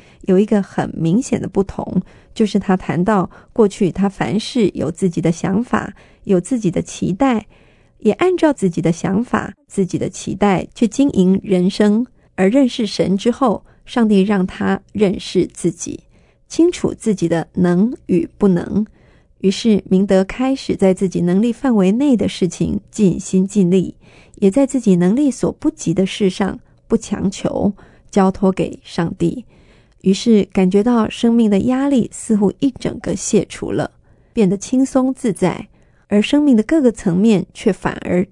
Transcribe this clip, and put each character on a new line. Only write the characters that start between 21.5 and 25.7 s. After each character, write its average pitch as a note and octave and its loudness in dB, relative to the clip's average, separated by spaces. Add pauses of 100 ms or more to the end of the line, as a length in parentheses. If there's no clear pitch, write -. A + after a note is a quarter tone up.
范 A#3+ 0
围 F#3+ 4
内 C4 2
的 F#3+ 0
事 F3+ -2
情 E3+ -4 (100)
尽 F#3+ 2
心 F#3+ -2
尽 F#3+ 2
力， F3+ 0 (400)
也 G3 2
在 C#4 2
自 C4 -2
己 F#3+ 4
能 F3+ 2
力 C#4+ 0
所 - -4
不 - -4